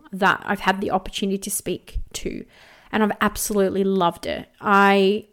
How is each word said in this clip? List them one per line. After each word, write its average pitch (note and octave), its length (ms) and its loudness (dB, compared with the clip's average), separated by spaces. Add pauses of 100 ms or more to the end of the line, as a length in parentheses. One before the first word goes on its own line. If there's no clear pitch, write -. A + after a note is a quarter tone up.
(120)
that F#3 340 0
I've G3 160 -4
had F#3+ 200 0
the G#3 100 -4
opportunity F#3+ 460 -2
to G3 140 -10
speak - 480 -8 (140)
to. - 320 -10 (480)
And G#3+ 100 2
I've G#3 180 0
absolutely G3 640 0
loved F#3 400 0
it. - 240 -8 (100)
I G3 720 4